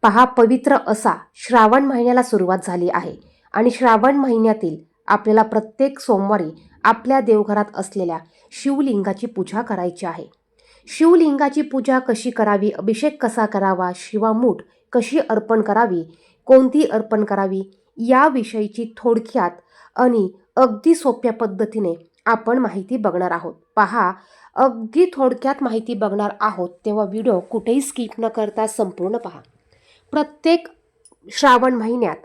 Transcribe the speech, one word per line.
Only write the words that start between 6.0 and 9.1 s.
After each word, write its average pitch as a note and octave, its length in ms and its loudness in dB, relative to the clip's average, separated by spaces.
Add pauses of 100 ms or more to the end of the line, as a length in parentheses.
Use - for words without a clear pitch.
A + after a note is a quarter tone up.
आपल्या A3+ 360 2
देवघरात G#3 460 0 (100)
असलेल्या F#3 420 -6 (340)
शिवलिंगाची A#3+ 760 -2